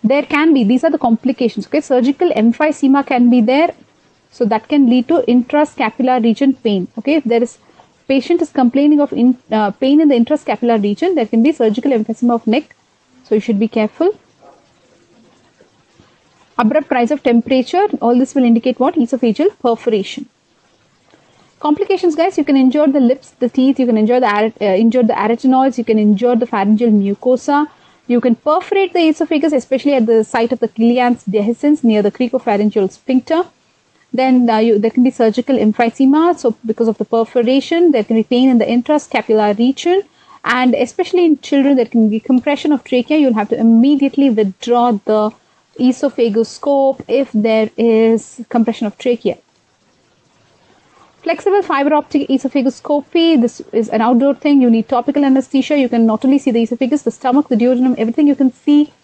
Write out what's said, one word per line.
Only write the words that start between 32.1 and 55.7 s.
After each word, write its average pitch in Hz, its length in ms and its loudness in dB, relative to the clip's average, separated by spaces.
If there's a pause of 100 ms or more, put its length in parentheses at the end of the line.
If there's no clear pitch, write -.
cricopharyngeal 214 800 -2
sphincter. 294 520 -2 (680)
Then, 254 380 2
uh, 214 80 0
you, 220 220 2
there 226 100 0
can 247 140 0
be 262 80 2
surgical 233 460 0
emphysema. 269 800 2
So 233 200 -2 (100)
because 220 220 -2
of 226 100 -4
the 214 80 -6
perforation, 262 840 0
there 233 120 0
can 226 120 -2
be 220 80 2
pain 254 260 2
in 247 80 4
the 220 80 2
intrascapular 233 960 -2
region. 339 420 0 (420)
And 247 300 0
especially 349 500 -2
in 320 180 2
children, 277 340 0
there 247 100 0
can 220 240 0
be 220 100 -4
compression 277 520 -2
of 269 120 -2
trachea. 254 340 -2
You'll 262 180 2
have 208 140 -4
to - 100 -4
immediately 269 720 2
withdraw 233 600 0
the 214 380 -2 (480)
esophagoscope 254 1300 -2
if 262 240 -2
there 220 460 0
is 226 720 0
compression 226 380 -2
of 208 100 -10
trachea. 233 400 -4 (1900)
Flexible 370 380 -2
fiber 294 320 -2
optic 294 360 -2
esophagoscopy. 285 1120 -2
This 233 180 -2 (140)
is 220 160 -2
an 220 100 -4
outdoor 240 360 2
thing. 285 260 2
You 247 80 2
need 226 180 0
topical 277 380 -2
anesthesia. 262 520 0